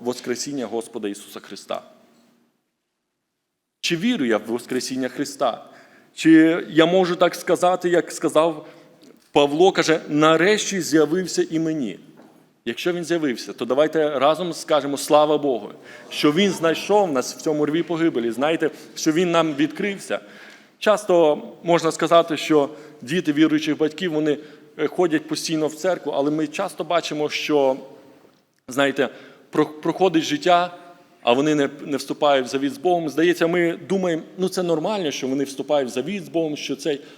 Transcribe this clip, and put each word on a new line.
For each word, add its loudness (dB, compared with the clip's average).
Воскресіння -6
Господа -6
Ісуса -12
Христа? -12
Чи -2
вірю 0
я 2
в -2
Воскресіння -4
Христа? -6
Чи 6
я 4
можу 2
так 2
сказати, 0
як 0
сказав 0
Павло, 4
каже, 2
«Нарешті 2
з'явився 0
і -2
мені». -4
Якщо -4
Він -6
з'явився, -2
то -8
давайте 0
разом 2
скажемо -2
«Слава 4
Богу», -2
що 2
Він 4
знайшов 0
нас -2
в -18
цьому 0
рві 0
погибелі, -2
знаєте, 0
що 0
Він 0
нам 2
відкрився. -4
Часто 2
можна 2
сказати, 2
що 2
діти -2
віруючих 2
батьків, -2
вони, 0
е, 0
ходять 0
постійно -2
в -6
церкву, -4
але 0
ми -2
часто -6
бачимо, -2
що, 0
знаєте, 0
про-, 2
проходить 0
життя, 2
а 4
вони 2
не, 2
не -4
вступають 0
в -10
завіт -2
з -14
Богом. 0
Здається, 2
ми 0
думаємо, -2
«Ну, 0
це -4
нормально, -2
що -6
вони -2
вступають -2
в -10
завіт -6
з -16
Богом», -4
що -8
цей, -4